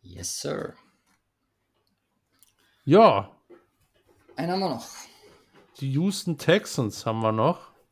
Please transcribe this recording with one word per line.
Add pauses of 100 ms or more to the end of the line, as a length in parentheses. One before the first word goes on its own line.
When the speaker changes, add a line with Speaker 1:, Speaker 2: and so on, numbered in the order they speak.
Speaker 1:
Yes,
sir. (2000)
Speaker 2:
Ja. (1040)
Speaker 1:
Einen
haben
wir
noch. (920)
Speaker 2:
Die
Houston
Texans
haben
wir
noch. (200)